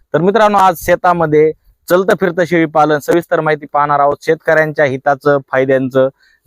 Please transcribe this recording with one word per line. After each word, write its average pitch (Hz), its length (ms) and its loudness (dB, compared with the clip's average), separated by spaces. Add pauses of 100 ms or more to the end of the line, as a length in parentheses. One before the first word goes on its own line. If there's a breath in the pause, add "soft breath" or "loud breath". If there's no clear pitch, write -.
(140 soft breath)
तर 147 60 0
मित्रांनो, 208 380 2
आज 190 200 2
शेतामध्ये 165 720 0 (380)
चलतं 190 300 0
फिरतं 180 240 -2
शेळी 165 220 0
पालन 151 320 0
सविस्तर 165 420 -2
माहिती 156 320 -4
पाहणार 147 280 0
आहोत. 143 220 0
शेतकऱ्यांच्या 156 640 0
हिताचं, 139 540 -2 (140)
फायद्यांचं, 131 560 0 (380)